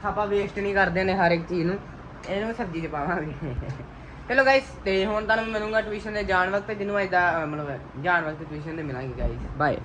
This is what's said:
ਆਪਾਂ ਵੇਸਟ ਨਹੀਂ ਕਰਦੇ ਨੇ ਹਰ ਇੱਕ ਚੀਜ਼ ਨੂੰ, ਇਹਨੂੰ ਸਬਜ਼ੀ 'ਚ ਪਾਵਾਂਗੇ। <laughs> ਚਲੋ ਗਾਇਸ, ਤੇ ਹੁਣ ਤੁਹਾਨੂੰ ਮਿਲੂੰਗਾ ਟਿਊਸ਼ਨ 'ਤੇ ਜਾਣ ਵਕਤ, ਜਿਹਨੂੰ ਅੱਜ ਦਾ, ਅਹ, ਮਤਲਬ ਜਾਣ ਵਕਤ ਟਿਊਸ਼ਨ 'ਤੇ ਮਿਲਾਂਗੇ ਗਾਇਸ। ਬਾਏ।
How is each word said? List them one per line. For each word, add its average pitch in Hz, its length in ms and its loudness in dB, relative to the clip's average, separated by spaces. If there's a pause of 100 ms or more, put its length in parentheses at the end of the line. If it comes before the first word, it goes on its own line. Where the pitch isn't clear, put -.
ਆਪਾਂ 208 220 0
ਵੇਸਟ 202 320 0
ਨਹੀਂ 202 140 -2
ਕਰਦੇ 185 300 4
ਨੇ 190 100 2
ਹਰ 180 180 6
ਇੱਕ 170 180 2
ਚੀਜ਼ 170 180 2
ਨੂੰ, 196 120 0 (500)
ਇਹਨੂੰ 208 240 -2
ਸਬਜ਼ੀ 180 280 -4
'ਚ 160 60 -4
ਪਾਵਾਂਗੇ। 151 440 -2 (560)
<laughs> - 420 -16
ਚਲੋ 262 160 6
ਗਾਇਸ, 269 180 8 (220)
ਤੇ 190 200 4
ਹੁਣ 214 200 0
ਤੁਹਾਨੂੰ 220 220 4
ਮਿਲੂੰਗਾ 220 340 0
ਟਿਊਸ਼ਨ 214 300 -4
'ਤੇ 208 120 -2
ਜਾਣ 185 260 4
ਵਕਤ, 202 220 -2
ਜਿਹਨੂੰ 202 300 -2
ਅੱਜ 190 80 -2
ਦਾ, 175 340 4
ਅਹ, 151 40 -2
ਮਤਲਬ 143 560 -6
ਜਾਣ 175 200 4
ਵਕਤ 156 260 -6
ਟਿਊਸ਼ਨ 151 240 -8
'ਤੇ 165 100 -6
ਮਿਲਾਂਗੇ 135 360 -6
ਗਾਇਸ। 120 380 -4
ਬਾਏ। 139 280 2